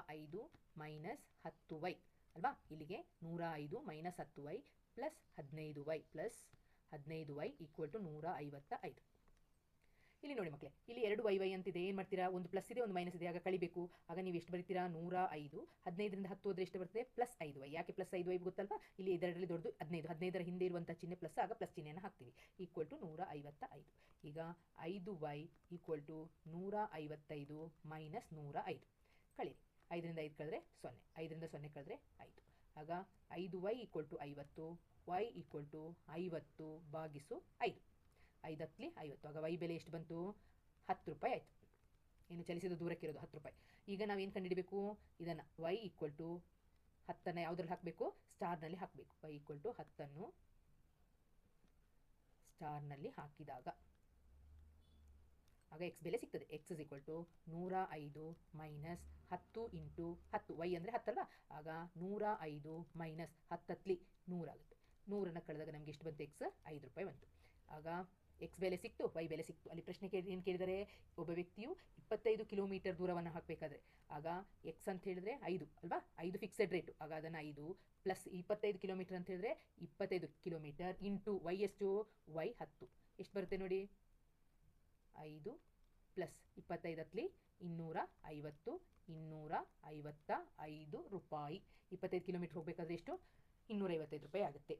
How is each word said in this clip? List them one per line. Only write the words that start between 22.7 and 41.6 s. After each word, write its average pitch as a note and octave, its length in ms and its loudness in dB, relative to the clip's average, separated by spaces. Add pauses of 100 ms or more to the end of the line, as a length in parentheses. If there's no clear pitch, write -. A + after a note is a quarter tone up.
to C#4+ 120 -8
ನೂರ D#3 140 -8 (100)
ಐವತ್ತ D3 420 -8
ಐದು. - 460 -20 (100)
ಈಗ D3 100 -8 (420)
ಐದು F#3 360 -4
ವೈ D3 280 -2 (280)
equal E3 280 -2
to D#3+ 300 -8 (160)
ನೂರ F3+ 280 -4 (180)
ಐವತ್ತೈದು D3+ 800 -6 (140)
ಮೈನಸ್ D#3 460 -6
ನೂರ D3 240 -4 (100)
ಐದು. - 300 -6 (400)
ಕಳೀರಿ. E3+ 200 -2 (360)
ಐದರಿಂದ E3 260 0
ಐದು D3+ 200 -2
ಕಳೆದ್ರೆ E3 220 0 (220)
ಸೊನ್ನೆ, - 180 -8 (160)
ಐದರಿಂದ D#3+ 280 -2
ಸೊನ್ನೆ D3+ 240 -4
ಕಳೆದ್ರೆ D3+ 340 -6 (180)
ಐದು. - 220 -18 (340)
ಆಗ D3+ 140 -6 (420)
ಐದು F#3 280 -2
ವೈ G3+ 140 4
equal E3+ 380 -2
to E3 80 -4
ಐವತ್ತು, D3 600 -6 (280)
y F#3 160 4
equal D#3 460 -6
to D#3+ 260 -8 (140)
ಐವತ್ತು. D#3+ 720 -4 (1600)
ಐದು D#3+ 200 -4
ಹತ್ತಲಿ A#3 340 -6
ಐವತ್ತು. D3+ 300 -8
ಆಗ D3 80 -6
ವೈ D#3+ 200 2
ಬೆಲೆ E3 180 0
ಎಷ್ಟು D#3+ 180 -6
ಬಂತು? E3 380 -2 (600)
ಹತ್ತು F#3 220 0
ರೂಪಾಯಿ D3+ 220 2
ಆಯ್ತು. - 340 -8 (600)